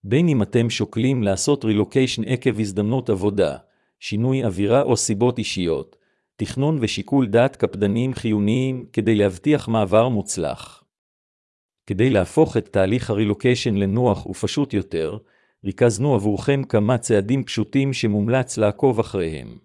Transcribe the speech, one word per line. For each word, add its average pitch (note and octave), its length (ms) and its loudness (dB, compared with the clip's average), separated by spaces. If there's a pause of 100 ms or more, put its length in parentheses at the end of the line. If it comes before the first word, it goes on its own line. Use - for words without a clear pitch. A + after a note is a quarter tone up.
בין C#3+ 240 2
אם C3 140 2
אתם A#2 280 0
שוקלים A#2 520 -2
לעשות G#2 420 0
רילוקיישן A2 600 0
עקב A#2+ 360 -2
הזדמנות G#2+ 500 -2
עבודה, F#2+ 460 0 (440)
שינוי B2+ 440 -2
אווירה G2+ 380 2
או B2 140 2
סיבות A#2+ 420 0
אישיות, E2 580 -4 (400)
תכנון C#3 440 -2
ושיקול A#2 460 0
דעת A#2 300 2
קפדניים G#2+ 580 -2
חיוניים A#2+ 800 -2
כדי A2+ 220 2
להבטיח G#2 540 0
מעבר A2 400 4
מוצלח. F#2 760 -6 (1000)
כדי G#2+ 240 0
להפוך A2+ 460 2
את A2 120 -2
תהליך G2+ 420 0
הרילוקיישן A2 640 0
לנוח G2+ 520 0
ופשוט A2+ 480 -4
יותר, F2 440 -4 (460)
ריכזנו A#2+ 500 2
עבורכם G#2+ 500 0
כמה A2+ 340 2
צעדים A#2 460 0
פשוטים C3+ 480 -2
שמומלץ A2+ 680 0
לעקוב G#2+ 420 2
אחריהם. D#2 640 -6